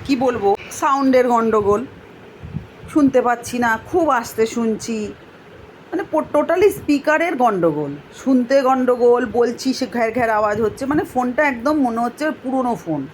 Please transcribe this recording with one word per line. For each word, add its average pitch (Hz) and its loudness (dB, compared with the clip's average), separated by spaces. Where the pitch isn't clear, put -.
কি 269 0
বলবো, 226 0
সাউন্ডের 269 2
গন্ডগোল, 220 2
শুনতে 269 4
পাচ্ছি 240 -2
না, 226 0
খুব 330 0
আস্তে 226 0
শুনছি, 220 -4
মানে 349 -4
পো-, 311 0
টোটালি 330 4
স্পিকারের 311 0
গন্ডগোল, 165 0
শুনতে 262 2
গন্ডগোল, 247 2
বলছি 240 0
সে 208 -4
ঘ্যার 226 -2
ঘ্যার 233 0
আওয়াজ 214 0
হচ্ছে, 220 -2
মানে 302 0
ফোনটা 247 0
একদম 269 -2
মনে 233 0
হচ্ছে 240 -2
পুরনো 254 -2
ফোন 156 -6